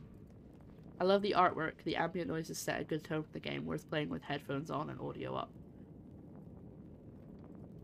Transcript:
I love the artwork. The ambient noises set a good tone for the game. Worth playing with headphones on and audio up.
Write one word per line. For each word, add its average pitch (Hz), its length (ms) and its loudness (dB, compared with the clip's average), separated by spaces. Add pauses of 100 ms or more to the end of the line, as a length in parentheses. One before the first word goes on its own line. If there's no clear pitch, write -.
(1000)
I 180 40 6
love 196 180 10
the 202 120 6
artwork. 160 500 6
The 165 100 4
ambient 170 340 2
noises 160 300 -2
set - 200 2
a - 40 0
good 156 200 0
tone 156 200 0
for - 80 -12
the - 80 -6
game. 143 260 -2
Worth 156 240 -2
playing 151 200 2
with 156 120 -2
headphones 147 480 -2
on 147 220 0
and 131 100 -6
audio 135 320 -2
up. - 160 -2 (2250)